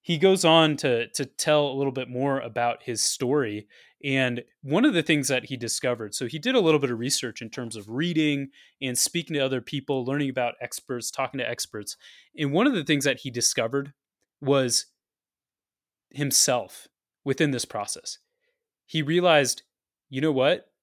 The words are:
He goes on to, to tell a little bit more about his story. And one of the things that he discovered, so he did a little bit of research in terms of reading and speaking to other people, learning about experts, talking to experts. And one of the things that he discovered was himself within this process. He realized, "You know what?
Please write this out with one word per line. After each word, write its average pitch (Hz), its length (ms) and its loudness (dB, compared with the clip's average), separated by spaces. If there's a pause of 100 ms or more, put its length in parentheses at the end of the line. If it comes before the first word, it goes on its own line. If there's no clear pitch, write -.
He 170 180 -2
goes 190 260 6
on 160 340 6
to, 120 300 0
to - 180 -6
tell 151 420 2
a 131 80 -6
little 139 160 -2
bit 123 160 -6
more 135 320 -2
about 120 440 -4
his 117 180 -4
story. 123 680 -2 (340)
And 131 400 0 (200)
one 165 240 2
of 262 80 4
the 165 80 2
things 147 260 2
that 127 160 0
he 127 140 -10
discovered, 117 560 -4
so 131 120 -6
he 147 120 -8
did 240 160 -2
a 247 60 4
little 156 200 4
bit 135 100 0
of 117 80 -2
research 120 440 -4
in 113 80 -12
terms 117 260 -10
of 104 140 -14
reading 151 580 -2 (320)
and 127 160 -4
speaking 170 380 -2
to 143 60 0
other 135 200 0
people, 131 460 -4
learning 139 240 -2
about 123 300 -4
experts, 120 500 -8
talking 135 280 -6
to 120 100 -4
experts. - 500 -10 (380)
And 147 160 -2
one 202 140 2
of 294 60 2
the 170 120 -2
things 143 200 0
that 135 160 0
he 131 100 -10
discovered 120 640 -2 (480)
was 135 460 2 (1200)
himself 131 760 0 (340)
within 139 280 2
this 127 160 -4
process. - 520 -8 (680)
He 160 160 -4
realized, 156 640 4 (440)
"You 131 140 -4
know 156 100 2
what? 139 400 2 (100)